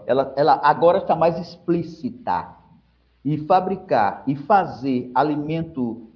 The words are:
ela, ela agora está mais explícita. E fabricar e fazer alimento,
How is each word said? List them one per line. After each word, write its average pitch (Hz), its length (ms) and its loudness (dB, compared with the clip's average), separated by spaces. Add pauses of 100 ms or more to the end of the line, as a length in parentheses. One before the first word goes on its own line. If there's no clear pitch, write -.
ela, 131 300 0
ela 143 280 4
agora 160 360 4
está 175 160 0
mais 165 240 2
explícita. - 1200 -6 (640)
E 147 140 0
fabricar 151 880 0
e 139 80 -2
fazer 131 800 0
alimento, 147 1000 -2